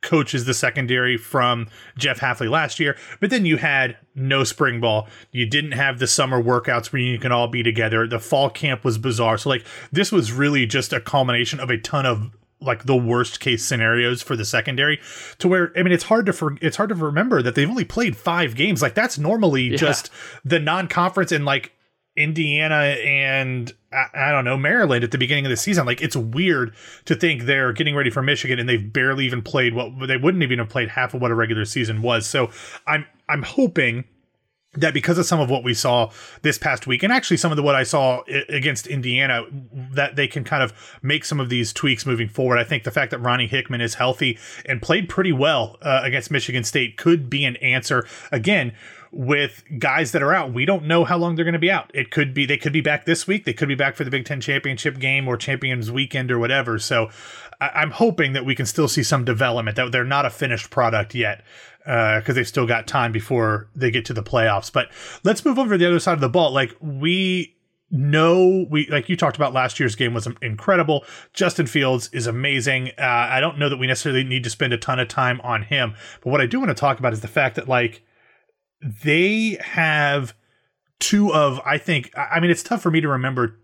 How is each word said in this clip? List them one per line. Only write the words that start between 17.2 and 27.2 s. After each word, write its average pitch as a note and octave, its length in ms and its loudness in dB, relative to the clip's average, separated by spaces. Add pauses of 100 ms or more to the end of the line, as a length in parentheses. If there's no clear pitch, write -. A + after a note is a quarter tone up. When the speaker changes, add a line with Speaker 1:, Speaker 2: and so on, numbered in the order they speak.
Speaker 1:
that A#2+ 140 0
they've C#3+ 140 4
only A#3 160 -2
played A3 320 -2
five E3 360 0
games. D3 280 0
Like, C3 140 0
that's A#3 220 0
normally D3 520 2
Speaker 2:
Yeah. C#3 80 0
Speaker 1:
just D3 320 0 (340)
the D#3+ 160 2
non-conference F3 720 0
in, D3 140 0
like, C#3 260 -2 (460)
Indiana D3+ 840 2
and, C3+ 680 0 (220)
I, C3 200 0
I C#3 200 0
don't C3+ 100 2
know, B2+ 140 0
Maryland C#3+ 480 2
at A2 60 -2
the D3 60 -2
beginning C#3 280 0
of C3 60 0
the A#2+ 40 0
season. F3 300 0
Like, A#2+ 160 -2
it's D#3 160 -2
weird B2+ 560 0 (320)
to D#3+ 100 2
think D#3 280 0